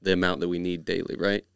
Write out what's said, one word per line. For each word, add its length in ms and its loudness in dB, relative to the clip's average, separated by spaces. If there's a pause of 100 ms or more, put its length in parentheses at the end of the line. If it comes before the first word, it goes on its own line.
the 100 2
amount 280 2
that 80 0
we 100 -2
need 260 -4
daily, 320 -4
right? 280 0 (120)